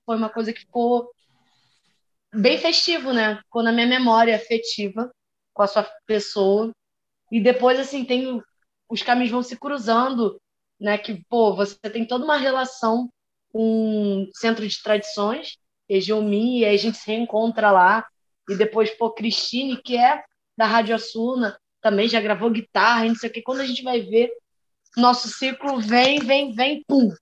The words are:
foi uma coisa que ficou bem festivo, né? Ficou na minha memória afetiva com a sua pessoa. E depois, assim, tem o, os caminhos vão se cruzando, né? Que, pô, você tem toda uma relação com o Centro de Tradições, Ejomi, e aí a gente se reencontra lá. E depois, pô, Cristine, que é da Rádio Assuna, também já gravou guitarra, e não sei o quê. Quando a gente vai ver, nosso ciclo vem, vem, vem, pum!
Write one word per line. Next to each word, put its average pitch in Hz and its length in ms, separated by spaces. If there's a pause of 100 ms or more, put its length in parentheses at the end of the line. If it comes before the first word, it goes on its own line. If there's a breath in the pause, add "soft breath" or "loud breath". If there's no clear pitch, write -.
foi 226 120
uma 220 120
coisa 226 220
que - 80
ficou 240 500 (1200)
bem 262 280
festivo, 330 520
né? 214 260
Ficou 233 260
na 226 80
minha 233 160
memória 233 480
afetiva 226 760 (400)
com 208 120
a 202 40
sua 202 140 (240)
pessoa. 208 680 (600)
E 226 100
depois, 247 380
assim, 262 260
tem 254 220
o, 240 160 (440)
os 233 140
caminhos 247 300
vão 247 100
se 247 160
cruzando, 240 800 (400)
né? 208 200
Que, 196 280
pô, 226 280
você 202 200 (140)
tem 226 160
toda 247 180
uma 302 140
relação 254 720 (420)
com 214 720
o 190 100
Centro 226 320
de - 160
Tradições, 214 720 (320)
Ejomi, 214 720
e 226 60
aí 208 100
a - 20
gente 208 220
se - 80
reencontra 220 640
lá. 180 340 (420)
E 196 80
depois, 214 360
pô, 226 200
Cristine, 247 680
que 247 160
é 277 260 (320)
da 220 120
Rádio 226 260
Assuna, 226 640 (240)
também 208 260
já 226 140
gravou 214 300
guitarra, 226 560
e - 20
não 226 60
sei 226 160
o - 20
quê. 226 80
Quando 262 200
a 269 40
gente 254 160
vai 254 200
ver, 226 300 (640)
nosso 240 340
ciclo 269 500
vem, 247 400
vem, 277 340
vem, 277 340
pum! 262 220 (120)